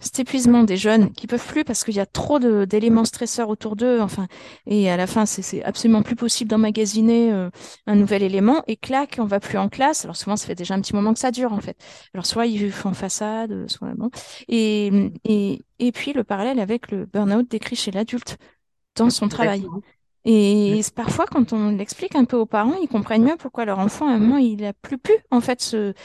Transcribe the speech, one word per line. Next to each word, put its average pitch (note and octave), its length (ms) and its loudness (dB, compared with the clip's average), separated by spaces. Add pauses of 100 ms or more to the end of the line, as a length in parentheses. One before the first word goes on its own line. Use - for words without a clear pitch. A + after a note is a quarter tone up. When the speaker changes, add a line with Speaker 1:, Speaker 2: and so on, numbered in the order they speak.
Speaker 1:
cet - 180 -8
épuisement A#3+ 460 4
des F#3+ 120 2
jeunes G#3+ 360 4
qui - 160 -14
peuvent A#3+ 180 -4
plus D4+ 160 -2
parce B3 220 -4
qu'il A3+ 100 -4
y G3 60 0
a F#3+ 60 -2
trop - 340 0
de, A3 240 4
d'éléments A3+ 400 4
stresseurs A#3 460 -4
autour G#3+ 260 -6
d'eux, A#3+ 240 2
enfin, G#3 260 -2 (400)
et G3+ 240 2
à F3 60 2
la F3+ 100 0
fin, G#3 200 0
c'est, G3 160 -4
c'est - 200 -8
absolument G#3+ 400 2
plus A#3 140 -4
possible A#3 340 -2
d'emmagasiner, A3 840 2
euh, F#3 180 -2 (360)
un G#3 80 2
nouvel G3+ 300 4
élément G3 420 2
et A3 100 -4
clac, C4+ 440 -4
on A3 60 -2
va G3+ 120 0
plus G3+ 200 -6
en G3 100 0
classe. C#4 360 0
Alors E3+ 120 -12
souvent, G3 180 -4
ça - 140 -6
fait F3 80 -6
déjà F3+ 180 -6
un F#3+ 60 0
petit - 160 -4
moment G#3 160 2
que - 80 -2
ça B3+ 100 0
dure, A#3+ 220 -2
en G3+ 80 -2
fait. - 160 -10 (380)
Alors F#3 120 -8
soit A#3 200 0
ils G#3 260 -2
font G3 220 -4
façade, G#3+ 760 -6
soit, - 240 -8
bon. A#3+ 160 -4 (380)
Et, G#3 640 2 (120)
et, G3+ 400 0 (140)
et A#3+ 140 0
puis - 200 -8
le B3+ 120 -2
parallèle A3+ 360 -2
avec G#3+ 300 -4
le F#3+ 160 -6
burn-out G#3 440 0
décrit A#3 260 -6
chez - 140 -6
l'adulte A3+ 460 -6 (600)
dans A#3 140 4
son G#3+ 180 0
travail. G#3 320 -2
Speaker 2:
Exactement. F#3+ 220 -10 (420)
Speaker 1:
Et G#3 500 4
Speaker 2:
Mm. G#3+ 80 0
Speaker 1:
c'est - 120 -8
parfois, B3 320 -2
quand C4 260 0
on G#3+ 180 0
l'explique G#3 460 -4
un C4 80 6
peu B3 120 0
aux A3+ 80 2
parents, A3 380 0
ils D4 60 -2
comprennent A3 340 0
mieux D4 160 4
pourquoi A#3+ 260 -8
leur G3+ 140 -2
enfant, G#3+ 300 -2
à B3+ 60 4
un A3 40 2
moment, A3+ 180 4
il A3 280 0
a G3+ 80 -6
plus - 260 -10
pu, - 140 0 (180)
en A#3+ 100 2
fait, B3 220 -2
se, G#3 320 -2 (100)